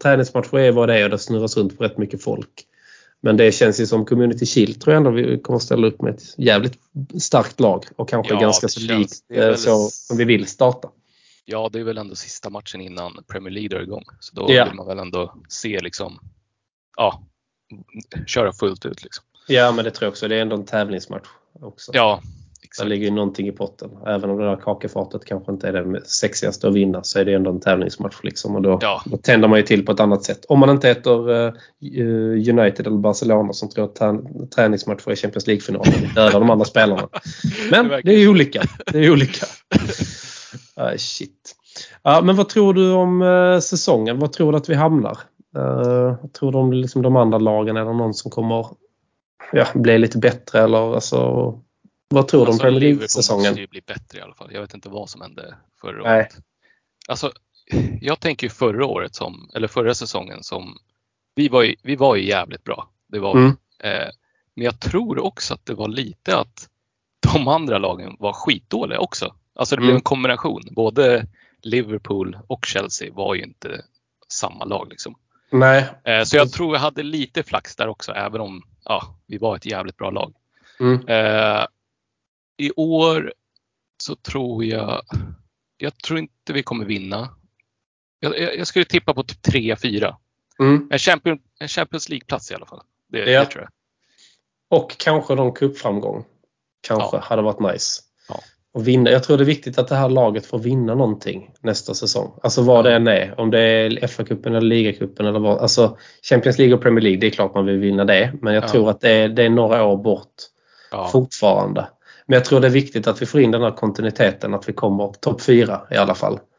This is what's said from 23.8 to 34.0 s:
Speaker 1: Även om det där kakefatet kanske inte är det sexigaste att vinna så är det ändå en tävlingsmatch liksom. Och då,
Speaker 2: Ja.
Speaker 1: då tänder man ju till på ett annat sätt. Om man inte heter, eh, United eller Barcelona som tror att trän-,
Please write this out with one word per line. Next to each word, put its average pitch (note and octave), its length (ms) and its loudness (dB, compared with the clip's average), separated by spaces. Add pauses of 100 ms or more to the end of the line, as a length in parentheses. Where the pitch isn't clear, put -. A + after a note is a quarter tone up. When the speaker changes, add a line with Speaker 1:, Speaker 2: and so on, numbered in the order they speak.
Speaker 1:
Även G2+ 220 -4
om G2 80 -4
det G#2 80 -4
där G2 100 -2
kakefatet - 720 -8
kanske G2 260 -10
inte G2 160 -8
är F#2+ 60 -6
det F#2 340 -6
sexigaste - 600 -4
att G2 60 2
vinna F#2+ 300 0
så - 160 -4
är G2 60 2
det G2 80 0
ändå F#2+ 180 0
en F2+ 80 -4
tävlingsmatch F#2 640 -2
liksom. - 320 -8
Och G2+ 60 -2
då, F#2+ 200 4
Speaker 2:
Ja. G2+ 240 -2
Speaker 1:
då - 120 -8
tänder A2 300 6
man G#2+ 120 8
ju G#2 60 4
till G2+ 200 2
på A2 60 -2
ett G2+ 80 -2
annat G#2 240 2
sätt. - 260 -8
Om C#3+ 100 6
man C#3 100 8
inte C#3 180 4
heter, A#2+ 420 2 (180)
eh, A2+ 40 -4 (960)
United A2 380 4
eller G#2+ 100 0
Barcelona G#2 560 2
som G#2 160 -10
tror G#2+ 160 -4
att G2+ 100 -12
trän-, A2 600 -4